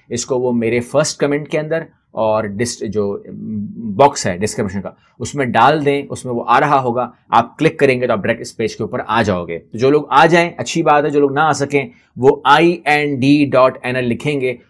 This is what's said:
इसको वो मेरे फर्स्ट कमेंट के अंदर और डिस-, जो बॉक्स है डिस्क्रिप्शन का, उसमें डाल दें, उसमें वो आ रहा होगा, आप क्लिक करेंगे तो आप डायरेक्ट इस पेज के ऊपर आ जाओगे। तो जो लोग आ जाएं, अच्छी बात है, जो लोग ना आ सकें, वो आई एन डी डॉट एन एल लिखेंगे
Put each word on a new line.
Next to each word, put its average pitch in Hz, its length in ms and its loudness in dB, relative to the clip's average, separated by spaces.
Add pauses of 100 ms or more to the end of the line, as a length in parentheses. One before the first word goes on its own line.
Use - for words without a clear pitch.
(120)
इसको 123 280 -4
वो 127 120 0
मेरे 117 280 -2
फर्स्ट 139 400 -2
कमेंट 147 280 -2
के 165 100 -4
अंदर 156 280 -4 (300)
और 110 320 -2
डिस-, 113 360 -6
जो 101 400 -4 (540)
बॉक्स 110 500 2
है 90 100 -4
डिस्क्रिप्शन 101 420 -4
का, - 180 -12 (220)
उसमें 123 320 -4
डाल 135 320 4
दें, 139 240 -2
उसमें 127 260 -10
वो 120 80 -4
आ 123 180 2
रहा 147 180 2
होगा, 123 360 -2 (200)
आप 120 240 0
क्लिक 160 220 0
करेंगे 127 280 2
तो 120 60 0
आप 104 60 0
डायरेक्ट 113 220 -4
इस 120 100 -12
पेज 110 240 -6
के - 80 -6
ऊपर 107 160 -6
आ 113 240 0
जाओगे। 87 340 -2
तो 107 220 -14
जो 131 100 4
लोग 147 220 2
आ 143 140 6
जाएं, 170 340 2
अच्छी - 240 -4
बात 147 220 4
है, 151 60 -2
जो 143 80 2
लोग 139 160 2
ना 147 80 2
आ 156 100 2
सकें, 139 380 -2 (260)
वो 131 280 4
आई 170 420 4
एन 147 320 0
डी 143 260 4
डॉट 131 400 2
एन 123 100 -4
एल 127 100 -2
लिखेंगे 127 540 -4 (100)